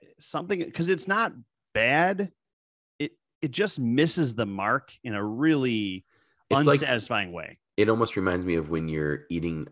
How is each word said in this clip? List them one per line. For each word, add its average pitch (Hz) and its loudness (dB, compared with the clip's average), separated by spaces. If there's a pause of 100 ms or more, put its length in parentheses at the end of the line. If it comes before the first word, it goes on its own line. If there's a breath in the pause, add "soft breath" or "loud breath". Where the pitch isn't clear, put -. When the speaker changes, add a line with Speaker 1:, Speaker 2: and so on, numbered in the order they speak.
(180)
Speaker 1:
something, 175 -6
'cause 165 -2
it's 190 0
not 214 0 (420)
bad. 170 2 (640)
It, 147 -4 (300)
it 151 -2
just 175 -2
misses 135 2
the 113 0
mark 101 -2 (120)
in 120 -6
a 101 -4
really 113 0 (460)
Speaker 2:
It's 143 4
like, 143 6
Speaker 1:
unsatisfying 113 -2
way. 82 -12 (180)
Speaker 2:
it 104 4
almost 113 2
reminds 92 0
me 90 0
of 78 -2
when 80 -2
you're 76 -2
eating 82 -4